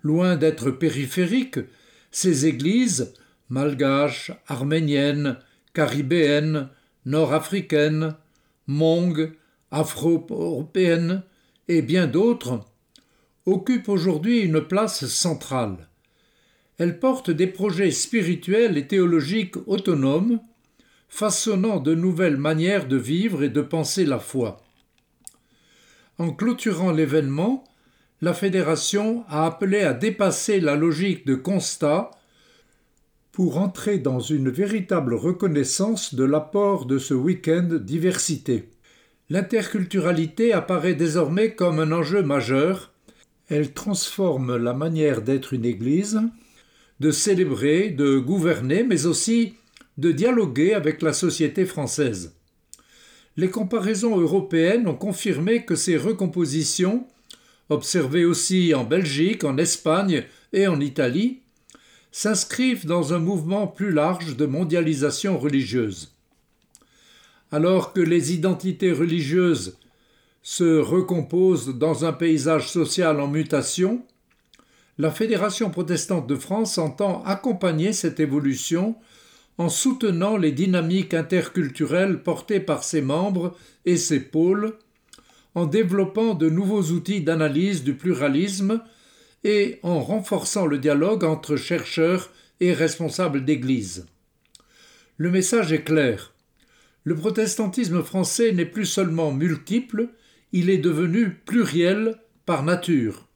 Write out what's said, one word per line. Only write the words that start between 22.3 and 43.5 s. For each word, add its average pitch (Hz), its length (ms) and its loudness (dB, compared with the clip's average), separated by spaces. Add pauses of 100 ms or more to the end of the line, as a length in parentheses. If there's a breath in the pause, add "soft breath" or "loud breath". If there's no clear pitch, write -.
manières 156 500 0
de 131 100 0
vivre 156 460 -2
et 147 60 0
de 139 140 0
penser 160 420 -2
la 131 160 0
foi. 117 420 -6 (1600 soft breath)
En 170 120 -2
clôturant 185 600 0
l'événement, 156 720 0 (560 soft breath)
la 170 120 0
Fédération 196 960 -2
a 151 160 0
appelé 190 360 0
à 160 120 2
dépasser 196 680 0
la 147 160 2
logique 165 500 0
de 135 80 2
constat 165 760 -2 (1200 soft breath)
pour 165 260 0
entrer 196 400 0
dans 127 220 0
une 135 300 0
véritable 180 640 -2
reconnaissance 180 1000 -2
de 127 80 0
l'apport 151 640 0
de 135 120 0
ce 131 140 -4
week-end 165 600 0
diversité. 143 1000 -2 (580 soft breath)
L'interculturalité 185 1200 0
apparaît 180 420 0
désormais 170 640 0
comme 170 240 2
un 156 100 0
enjeu 170 320 0
majeur. 139 720 0 (540 soft breath)
Elle 147 240 -2